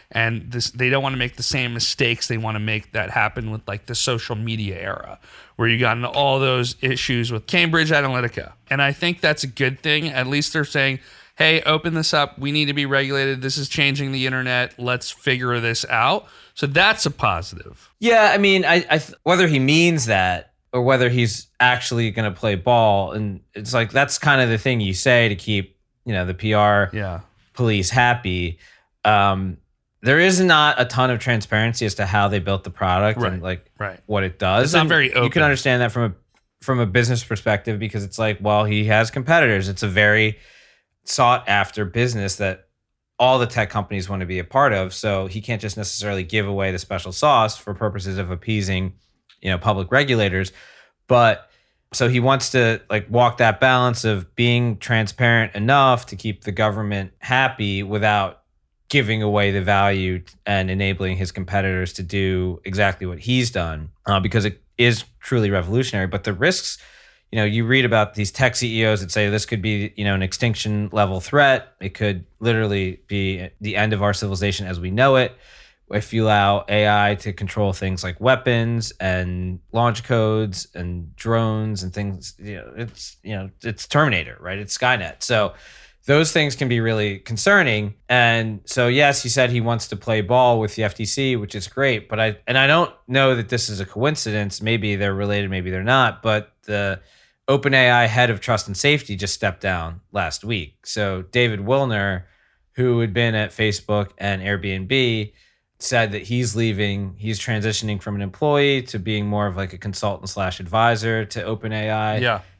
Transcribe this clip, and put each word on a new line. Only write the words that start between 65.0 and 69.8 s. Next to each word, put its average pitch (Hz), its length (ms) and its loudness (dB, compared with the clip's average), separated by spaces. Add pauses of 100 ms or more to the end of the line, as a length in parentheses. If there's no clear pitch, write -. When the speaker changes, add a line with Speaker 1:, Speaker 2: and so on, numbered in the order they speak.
Speaker 2:
truly 110 300 0
revolutionary. 98 580 -2
But 95 160 -6
the 107 100 -2
risks, 151 420 -2 (560)
you 113 40 -6
know, 110 80 2
you 110 200 0
read 127 220 4
about 107 280 2
these 101 160 -2
tech 127 260 2
C 113 260 -2
E 110 40 4
Os 107 140 2
that 92 100 -10
say 104 200 0
this 104 160 -2
could 104 160 -4
be, 104 340 -2